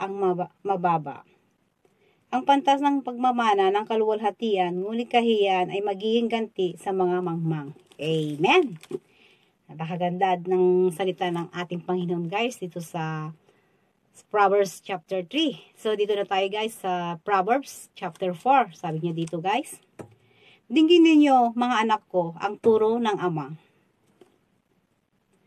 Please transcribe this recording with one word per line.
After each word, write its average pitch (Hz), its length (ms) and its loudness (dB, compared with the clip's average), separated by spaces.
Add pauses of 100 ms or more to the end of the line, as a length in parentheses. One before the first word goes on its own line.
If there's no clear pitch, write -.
ang 196 160 -8
maba-, 180 320 -2 (160)
mababa. 170 560 -2 (1120)
Ang 254 80 -2
pantas 277 400 4
ng 285 240 0
pagmamana 233 640 2
ng 202 160 0
kaluwalhatian, 214 960 -2
ngunit 226 320 -6
kahiyan 202 560 2
ay 196 160 -4
magiging 220 420 0
ganti 196 540 -4
sa - 80 -8
mga 180 320 0
mangmang." 160 560 -4 (240)
Amen! 160 800 0 (920)
Napakaganda 180 720 -2
ng 185 500 2
salita 180 380 -4
ng 170 240 -6
ating 175 320 -8
Panginoon, 175 420 -4
guys, 226 320 -4
dito 175 240 -10
sa 160 480 -8 (1000)
Proverbs 202 480 2
chapter 190 480 -8
three. 277 320 -4 (160)
So, 220 180 -4
dito 208 240 -2
na 196 80 -4
tayo, 196 240 0
guys, 214 320 -6
sa 175 400 -4
Proverbs 208 720 -2
chapter 185 380 -6
four. 226 420 2
Sabi 160 320 -6
niya 170 80 -4
dito, 165 240 -6
guys, 196 420 -4 (840)
"Dinggin 320 400 6
ninyo, 269 480 6
mga 247 220 -2 (120)
anak 214 220 0
ko, 170 320 -2
ang 202 160 -4
turo 220 400 4
ng 220 240 0
ama. 160 320 -4 (1900)